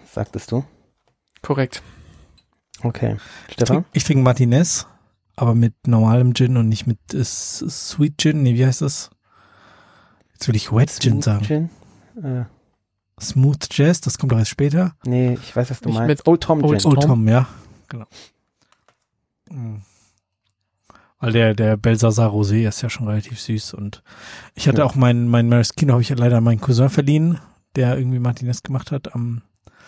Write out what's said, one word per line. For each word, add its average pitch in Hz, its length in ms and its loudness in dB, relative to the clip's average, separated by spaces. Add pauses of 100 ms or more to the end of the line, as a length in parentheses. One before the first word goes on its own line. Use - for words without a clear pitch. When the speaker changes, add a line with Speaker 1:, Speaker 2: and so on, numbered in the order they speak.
Speaker 1:
sagtest - 440 -10
du? 131 100 -2 (800)
Speaker 2:
Korrekt. 139 400 -4 (1000)
Speaker 1:
Okay. 117 360 -4 (320)
Speaker 3:
Ich - 60 -20
Speaker 1:
Stefan? 123 220 0
Speaker 3:
trink, 175 140 -4
ich - 140 -2
trinke 135 180 2
Martinez, 127 640 2 (480)
aber 117 180 0
mit 117 200 2 (120)
normalem 120 480 4
Gin 127 220 0
und 113 140 2
nicht 110 180 -4
mit, 113 100 -2 (160)
äh, - 60 -4
S-, - 380 -6 (100)
Sweet - 520 -4
Gin. 151 240 2
Nee, 123 120 2
wie 127 100 2
heißt 131 180 0
das? - 260 -6 (1200)
Jetzt - 140 -14
will 113 80 2
ich - 160 -4
Wet 123 200 2 (100)
Gin 117 120 2
Speaker 1:
Smooth 107 100 -2
Speaker 3:
sagen. 104 220 -2
Speaker 1:
Gin? 156 240 -2 (540)
Äh. 127 220 -6 (760)
Speaker 3:
Smooth 139 500 0
Jazz, 160 280 2
das - 180 -6
kommt 131 140 -2
doch 113 80 2
erst 107 120 -2
später. 160 520 -2
Speaker 1:
Nee, 123 400 0
ich - 100 -20
weiß, 123 160 -2
was 127 120 -10
du - 80 -6
Speaker 2:
Nicht 110 80 0
Speaker 1:
meinst. 113 100 0
Speaker 2:
mit 147 200 0
Speaker 1:
Old 165 140 4
Tom 156 220 0
Speaker 2:
Old 113 180 2
Speaker 1:
Gin. 156 100 2
Speaker 3:
Old 139 100 4
Speaker 2:
Tom. 147 80 4
Speaker 3:
Tom, 113 180 2
ja. 123 200 4 (420)
Genau. 117 160 -14 (1400)
Mhm. 113 320 -12 (1400)
Weil 117 140 -2
der, 113 200 4
der 110 240 0
Belsazar 113 540 2
Rosé 107 360 0
ist - 140 -6
ja 120 80 -6
schon 113 180 -8
relativ 107 340 -6
süß - 320 -8
und 101 280 -12 (540)
ich - 120 -2
hatte 127 120 2
Speaker 1:
Ja. 147 60 4
Speaker 3:
auch 127 100 -2
mein, 120 320 2
mein 117 220 2
Maraschino 120 440 2
habe 120 80 4
ich - 80 -2
ja 135 60 -2
leider 120 220 2
an 113 60 2
meinen 117 180 2
Cousin 131 280 2
verliehen, 151 500 0 (360)
der 127 220 0
irgendwie 127 220 -2
Martinez 123 440 -4
gemacht 131 280 -8
hat 139 220 -8
am, 117 300 -6 (440)